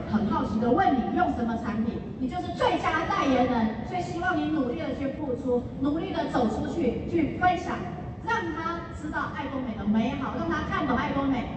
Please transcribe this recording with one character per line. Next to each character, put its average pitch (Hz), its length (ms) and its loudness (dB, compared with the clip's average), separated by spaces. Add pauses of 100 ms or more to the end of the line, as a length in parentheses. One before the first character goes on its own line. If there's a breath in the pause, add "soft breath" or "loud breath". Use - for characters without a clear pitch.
(120)
很 214 160 4
好 302 160 2
奇 208 160 0
的 240 100 4
问 359 240 6
你 214 220 2
用 339 220 4
什 240 80 0
么 226 180 0
产 214 220 -2
品， - 160 -2 (180)
你 254 80 0
就 - 140 -4
是 349 160 -4
最 494 220 4
佳 349 280 0
代 392 180 0
言 254 200 6
人。 226 420 2
所 359 80 -4
以 359 60 0
希 349 180 -4
望 349 160 0
你 302 120 0
努 302 220 2
力 - 100 -2
的 269 180 -4
去 269 160 -2
付 269 240 -4
出， 247 260 0 (160)
努 285 200 2
力 381 120 -4
的 - 220 0
走 - 160 4
出 - 180 -2
去， - 420 0
去 320 280 2
分 359 200 4
享， - 200 -4 (480)
让 453 100 0 (220)
他 320 240 -4 (180)
知 302 100 -6
道 294 280 -4
爱 277 80 -4
多 262 160 -6
美 226 160 -4
的 202 80 -6
美 226 340 2
好， 277 180 -4
让 339 120 -2
他 311 200 0
看 349 160 0
懂 247 120 2
爱 277 140 0
多 277 120 0
美， 262 220 0 (120)